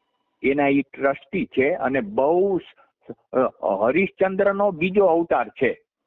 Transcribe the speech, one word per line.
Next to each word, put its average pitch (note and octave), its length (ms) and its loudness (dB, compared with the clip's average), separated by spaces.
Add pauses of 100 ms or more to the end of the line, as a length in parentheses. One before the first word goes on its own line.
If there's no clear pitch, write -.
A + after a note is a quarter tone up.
(440)
એના C#3 240 2
ઈ C#3 140 2
ટ્રસ્ટી C#3 640 -4
છે E3+ 280 0
અને B2+ 280 -2
બહુ D#3 580 0
સ-, - 540 -20 (200)
અ, B2+ 60 0 (280)
હરિશ્ચંદ્રનો F#3+ 1040 0
બીજો F#3 340 2
અવતાર E3 440 0
છે. - 320 -4 (260)